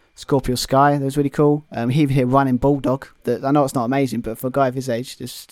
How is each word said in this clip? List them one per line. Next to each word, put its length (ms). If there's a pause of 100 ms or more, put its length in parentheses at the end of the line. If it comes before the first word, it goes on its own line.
(160)
Scorpio 400
Sky. 420
That 80
was 120
really 120
cool. 420
Um, 180
he 120
even 140
hit 120
running 300
bulldog. 500 (160)
That, 220
I 60
know 120
it's 100
not 120
amazing, 360
but 160
for 100
a 40
guy 160
of 80
his 140
age, 300
it's, 320